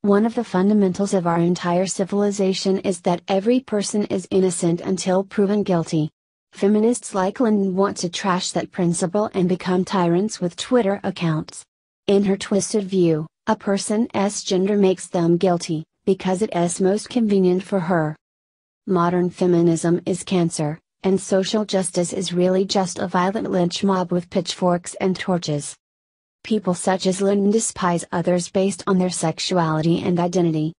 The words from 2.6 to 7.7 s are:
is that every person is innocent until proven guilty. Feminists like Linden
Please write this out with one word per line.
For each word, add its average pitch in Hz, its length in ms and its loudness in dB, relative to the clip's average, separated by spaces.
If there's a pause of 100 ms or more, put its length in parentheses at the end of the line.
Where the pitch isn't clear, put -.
is 185 240 -4
that 180 260 0
every 214 320 2
person 208 460 -2
is 196 220 -4
innocent 185 520 2
until 190 420 0
proven 202 400 0
guilty. 165 460 0 (420)
Feminists 214 640 2
like 196 260 -2
Linden 202 360 2